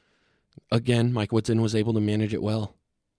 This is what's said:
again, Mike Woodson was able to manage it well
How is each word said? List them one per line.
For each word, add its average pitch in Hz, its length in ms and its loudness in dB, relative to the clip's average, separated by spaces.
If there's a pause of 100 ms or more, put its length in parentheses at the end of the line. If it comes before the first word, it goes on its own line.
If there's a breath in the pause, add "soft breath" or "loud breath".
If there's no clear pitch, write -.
(720 soft breath)
again, 117 400 2
Mike 107 200 -2
Woodson 113 280 2
was 113 140 0
able 110 200 0
to 110 60 2
manage 107 360 0
it - 80 -4
well 107 320 -4 (440)